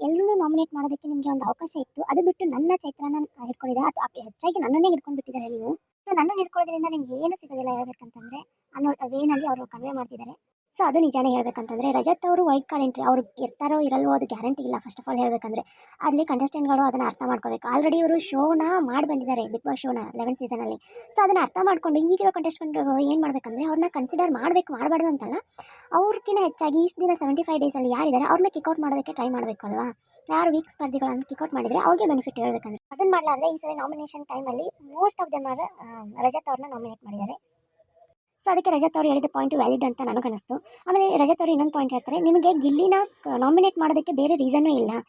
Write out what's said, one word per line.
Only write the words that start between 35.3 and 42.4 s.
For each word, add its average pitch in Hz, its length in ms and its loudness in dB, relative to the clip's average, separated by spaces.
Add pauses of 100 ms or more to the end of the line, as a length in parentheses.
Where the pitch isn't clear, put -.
them 277 220 -6
are, 262 60 -6
ಆ, 233 440 -12 (180)
ರಜತ್ 254 260 0
ಅವ್ರನ್ನ 269 220 -6
ನಾಮಿನೇಟ್ 233 340 -14
ಮಾಡಿದ್ದಾರೆ. 202 540 -12 (840)
So 392 80 2
ಅದಕ್ಕೆ 359 180 2
ರಜತ್ 320 260 2
ಅವ್ರು 311 120 2
ಹೇಳಿದ 277 240 2
ಪಾಯಿಂಟ್ 277 220 -2
ವ್ಯಾಲಿಡ್ 254 300 0
ಅಂತ 247 200 -2
ನನಗನ್ನಿಸ್ತು. 226 500 -4 (320)
ಆಮೇಲೆ 381 300 2
ರಜತ್ 294 240 4
ಅವ್ರು 330 120 2
ಇನ್ನೊಂದು 294 200 2
ಪಾಯಿಂಟ್ 269 200 -2
ಹೇಳ್ತಾರೆ, 262 280 -4
"ನಿಮಗೆ 339 320 6